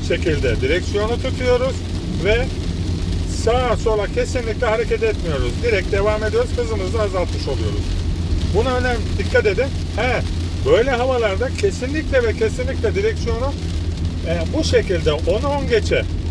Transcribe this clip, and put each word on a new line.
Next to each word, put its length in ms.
şekilde 540
direksiyonu 600
tutuyoruz 540
ve 200
sağa 340
sola 300
kesinlikle 580
hareket 380
etmiyoruz. 480
Direkt 280
devam 320
ediyoruz. 340
Hızımızı 440
azaltmış 460
oluyoruz. 380
Buna 200
önem, 220
dikkat 280
edin. 200
He, 260
böyle 260
havalarda 580
kesinlikle 600
ve 100
kesinlikle 600
direksiyonu, 580
e, 160
bu 60
şekilde 500
onu 340
on 220
geçe. 360